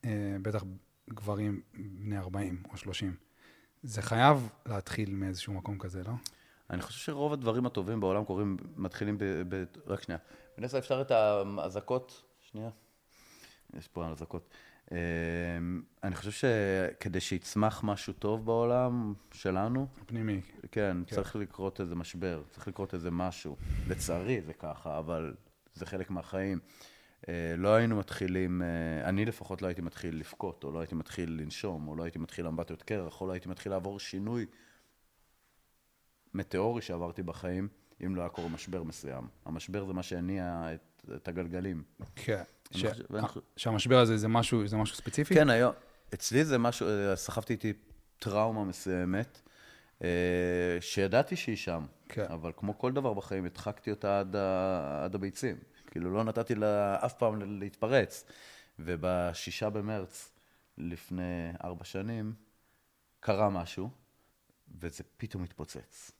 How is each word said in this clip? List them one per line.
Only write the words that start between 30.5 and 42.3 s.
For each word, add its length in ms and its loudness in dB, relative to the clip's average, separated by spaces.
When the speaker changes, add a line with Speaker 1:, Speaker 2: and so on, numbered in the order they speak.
Speaker 2:
או 80 -6
לא 80 -4
הייתי 160 -6
מתחיל 340 -4
לנשום, 460 -6
או 80 -6
לא 80 -4
הייתי 160 -6
מתחיל 280 -6
אמבטיות 360 -6
קרח, 380 -6
או 60 -4
לא 40 -2
הייתי 180 -6
מתחיל 220 -6
לעבור 280 -2
שינוי 460 -4
מטאורי 480 0
שעברתי 420 -4
בחיים, 440 -4
אם 100 -2
לא 60 -2
היה 80 -2
קורה 200 -6
משבר 340 -6
מסוים. 440 -8
המשבר 400 -6
זה 80 -4
מה 100 -2
שהניע 680 -4
את, 420 -14
את 120 -10
הגלגלים. 560 -4
Speaker 1:
כן. 280 0